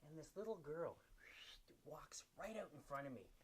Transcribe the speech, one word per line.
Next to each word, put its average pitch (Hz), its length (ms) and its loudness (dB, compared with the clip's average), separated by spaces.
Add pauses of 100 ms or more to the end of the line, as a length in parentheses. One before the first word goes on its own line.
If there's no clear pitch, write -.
and 156 100 -6
this 147 180 -4
little 220 280 4
girl 147 320 4 (880)
walks - 380 -4 (160)
right 202 200 2
out - 160 2
in 143 140 -6
front 139 180 4
of 135 60 0
me 110 140 -2 (180)